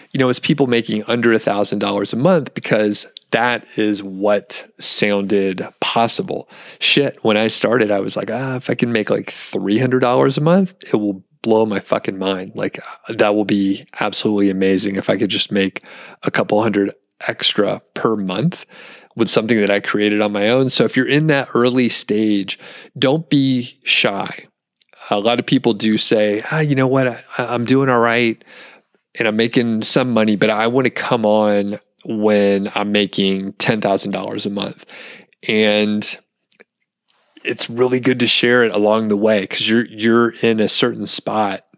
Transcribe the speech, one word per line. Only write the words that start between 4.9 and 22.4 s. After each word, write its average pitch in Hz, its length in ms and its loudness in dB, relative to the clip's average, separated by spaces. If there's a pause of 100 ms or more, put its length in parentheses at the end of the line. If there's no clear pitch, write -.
possible. - 680 -2 (320)
Shit, 139 420 0
when 110 140 4
I 110 100 2
started, 110 460 2
I 101 80 0
was 98 160 -4
like, 101 160 -6
"Ah, 131 240 -6
if 127 120 -12
I 123 60 0
can 120 160 -2
make, 107 200 0
like, 104 200 -2
three 98 480 -4
hundred 127 220 2
dollars 131 360 2
a 147 40 -2
month, 180 340 2 (180)
it - 40 2
will 104 280 -2 (180)
blow 110 240 2
my 101 120 -4
fucking 98 400 -4
mind. 95 380 -4
Like, 92 240 -6 (280)
that 107 280 0
will 107 80 0
be 98 420 0 (140)
absolutely 104 500 0
amazing 95 460 0
if 95 120 -8
I 104 80 2
could 98 140 -2
just 101 220 -4
make 95 320 -2 (400)
a - 80 -2
couple 107 280 0
hundred 101 320 0 (340)
extra - 540 -2 (140)
per 113 200 0
month 101 520 -4 (500)
with 113 140 0
something 110 280 2
that 101 120 2
I 101 100 2
created 104 400 0
on 104 120 0
my 104 180 0
own." 131 180 2
So 123 160 2
if - 120 -2
you're 131 120 0
in 151 200 2
that 139 260 0
early 123 340 2
stage, 104 720 -2 (400)